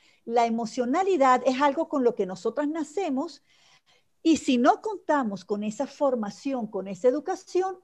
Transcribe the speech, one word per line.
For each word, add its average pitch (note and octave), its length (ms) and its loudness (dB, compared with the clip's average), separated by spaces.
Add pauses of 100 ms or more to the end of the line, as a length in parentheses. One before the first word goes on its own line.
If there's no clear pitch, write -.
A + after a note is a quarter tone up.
(260)
La A#3 200 2
emocionalidad B3+ 1000 2
es C4 160 2
algo D4 260 2
con C#4 160 -2
lo A#3 100 4
que G#3+ 120 -2
nosotras A3+ 420 -4
nacemos D#4+ 720 -4 (840)
y D#4+ 140 4
si B3+ 200 0
no C#4+ 240 4
contamos C#4+ 640 -4
con G#3 180 -4
esa A3 240 -6
formación, B3 800 -4
con F#3+ 200 -8
esa G3+ 200 0
educación, F#4 760 -2